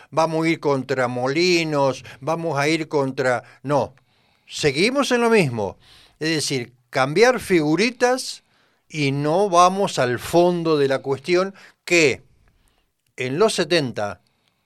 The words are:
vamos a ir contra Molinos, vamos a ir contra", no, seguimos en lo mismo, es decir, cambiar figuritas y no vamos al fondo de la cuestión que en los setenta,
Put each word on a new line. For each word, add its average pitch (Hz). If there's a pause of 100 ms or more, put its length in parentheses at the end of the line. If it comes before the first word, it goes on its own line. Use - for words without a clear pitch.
(100)
vamos 160
a 165
ir 160
contra 131
Molinos, 143 (160)
vamos 160
a 143
ir 156
contra", 135 (200)
no, 131 (520)
seguimos 208
en 240
lo 233
mismo, 120 (420)
es 156
decir, 139 (160)
cambiar 180
figuritas 220 (460)
y 143
no 156
vamos 180
al 123
fondo 170
de 139
la 135
cuestión 175 (320)
que 156 (920)
en 127
los 214
setenta, 135 (460)